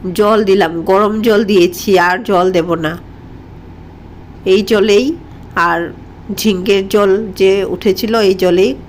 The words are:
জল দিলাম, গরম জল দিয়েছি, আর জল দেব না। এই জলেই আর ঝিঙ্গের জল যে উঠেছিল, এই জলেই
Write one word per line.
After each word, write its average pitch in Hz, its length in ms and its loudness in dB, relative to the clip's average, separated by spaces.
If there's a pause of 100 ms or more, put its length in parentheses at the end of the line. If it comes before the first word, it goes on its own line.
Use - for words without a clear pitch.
(140)
জল 208 300 2
দিলাম, 190 280 2 (100)
গরম 202 400 2
জল 214 220 2
দিয়েছি, 185 540 0
আর 175 240 2
জল 185 300 0
দেব 175 220 -2
না। 160 180 -4 (1500)
এই 196 240 4
জলেই 208 380 2 (600)
আর 170 140 0 (540)
ঝিঙ্গের 196 540 0
জল 202 220 2 (260)
যে 190 160 2 (220)
উঠেছিল, 208 380 -2 (100)
এই 196 120 2
জলেই 185 380 2 (160)